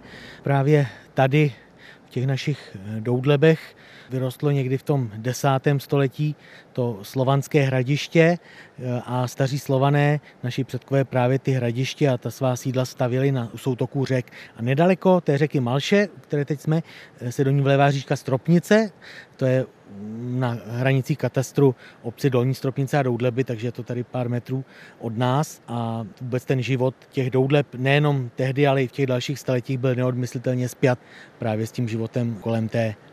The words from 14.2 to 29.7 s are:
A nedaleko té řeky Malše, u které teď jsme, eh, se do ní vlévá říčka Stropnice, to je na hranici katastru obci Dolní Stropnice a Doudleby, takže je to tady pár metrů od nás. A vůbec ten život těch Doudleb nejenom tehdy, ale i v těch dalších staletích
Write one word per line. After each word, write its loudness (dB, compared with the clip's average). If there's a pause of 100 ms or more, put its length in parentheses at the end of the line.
A -10
nedaleko 2
té 0
řeky 0
Malše, 0
u -20
které -4
teď -6
jsme, -2 (380)
eh, -8
se 0
do 2
ní 2
vlévá 4
říčka -2
Stropnice, 2 (460)
to -2
je 2 (540)
na -4
hranici 0
katastru 2 (280)
obci -2
Dolní 2
Stropnice -2
a 2
Doudleby, 0
takže -6
je -6
to -10
tady -6
pár -6
metrů -6 (340)
od -8
nás. 0
A -6 (140)
vůbec -6
ten 0
život 0 (160)
těch -2
Doudleb 2
nejenom 2
tehdy, 0
ale 2
i -2
v -20
těch -2
dalších -2
staletích -2